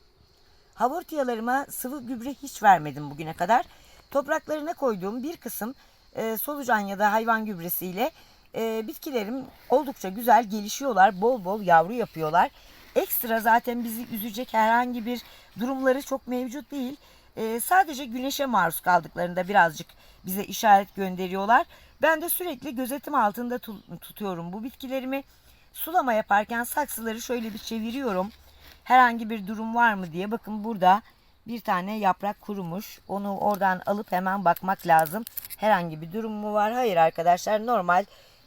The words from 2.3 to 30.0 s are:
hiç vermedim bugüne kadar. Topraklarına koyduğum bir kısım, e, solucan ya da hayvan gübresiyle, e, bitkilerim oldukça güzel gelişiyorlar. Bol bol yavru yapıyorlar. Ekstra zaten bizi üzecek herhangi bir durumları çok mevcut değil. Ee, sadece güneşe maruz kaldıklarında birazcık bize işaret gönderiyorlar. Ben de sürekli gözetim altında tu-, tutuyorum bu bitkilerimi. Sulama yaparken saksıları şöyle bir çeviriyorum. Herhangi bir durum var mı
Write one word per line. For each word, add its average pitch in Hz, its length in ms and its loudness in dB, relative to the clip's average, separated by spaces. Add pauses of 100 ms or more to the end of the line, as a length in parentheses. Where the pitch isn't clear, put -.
hiç - 300 -14
vermedim 151 480 4
bugüne 156 220 -10
kadar. 226 320 2 (460)
Topraklarına 302 640 -4
koyduğum 220 500 -4
bir 339 140 -8
kısım, 233 380 -8 (400)
e, 220 220 -4
solucan 247 420 -2
ya 196 200 -6
da 208 120 4
hayvan 220 340 2
gübresiyle, 185 640 -4 (440)
e, 220 320 -4
bitkilerim 254 580 -6 (240)
oldukça 254 400 0
güzel 220 400 4
gelişiyorlar. 208 720 2
Bol 226 240 2
bol 208 160 -4
yavru 170 320 6
yapıyorlar. 175 580 0 (440)
Ekstra 233 440 0
zaten 233 440 2
bizi 226 320 -8
üzecek 226 380 -8
herhangi 233 520 2
bir 240 160 -4 (380)
durumları 262 420 2
çok - 260 -6
mevcut 247 440 -8
değil. 277 260 -6 (400)
Ee, 220 220 -4
sadece 302 460 2
güneşe 254 400 -4
maruz 185 340 2
kaldıklarında 175 680 0
birazcık 175 400 4 (380)
bize 190 180 -4
işaret 202 520 4
gönderiyorlar. 190 680 2 (360)
Ben 311 200 4
de 339 80 -6
sürekli 320 460 -6
gözetim 262 400 -6
altında 240 400 0
tu-, 196 440 -12
tutuyorum 180 540 -8
bu 220 100 -10
bitkilerimi. 269 600 -6 (500)
Sulama 311 400 0
yaparken 214 500 0
saksıları 226 580 -4
şöyle 226 320 -4
bir 220 60 -10
çeviriyorum. 226 720 -4 (520)
Herhangi 233 460 6
bir 208 180 -6
durum 220 280 -6
var 233 180 6
mı 180 180 -6